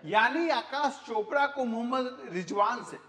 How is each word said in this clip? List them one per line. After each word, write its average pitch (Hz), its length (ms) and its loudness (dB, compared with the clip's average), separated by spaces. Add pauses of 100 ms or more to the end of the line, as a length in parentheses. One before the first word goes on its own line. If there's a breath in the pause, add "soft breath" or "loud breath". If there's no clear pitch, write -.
यानी 247 480 4
आकाश 269 560 0
चोपड़ा 226 400 0
को 277 180 -2
मोहम्मद 247 680 -4
रिजवान 202 520 0
से - 140 -14 (120)